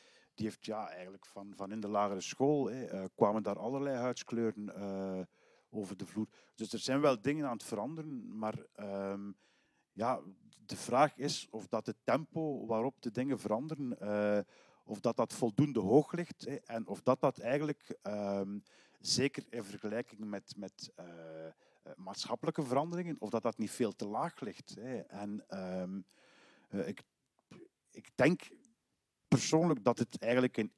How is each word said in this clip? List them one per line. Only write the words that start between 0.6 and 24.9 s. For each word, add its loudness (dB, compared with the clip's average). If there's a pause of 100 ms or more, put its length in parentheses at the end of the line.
ja, -4
eigenlijk -12
van, -14
van -6
in -4
de -4
lagere 2
school, 2
hè, -4
eh, -4 (100)
kwamen 6
daar -2
allerlei -2
huidskleuren, -2
eh, -4 (500)
over -6
de -8
vloer. -2 (280)
Dus -8
er -4
zijn 2
wel 6
dingen 2
aan -2
het -6
veranderen, -6
maar, -2 (100)
ehm, -4 (600)
ja, 0 (460)
de -8
vraag 4
is -4
of -8
dat -2
het -4
tempo 0
waarop 0
de -4
dingen 0
veranderen, -2
eh, 2 (460)
of -8
dat 2
dat 2
voldoende 4
hoog 8
ligt, -6
hè, -6
en -6
of -6
dat 4
dat 4
eigenlijk, -2
ehm, -2 (420)
zeker 0
in -6
vergelijking -6
met, -8
met, -12
eh, -14
eh, -14 (440)
maatschappelijke -4
veranderingen, 0
of -6
dat 0
dat 0
niet -2
veel 0
te -6
laag -4
ligt, -10
hè. -6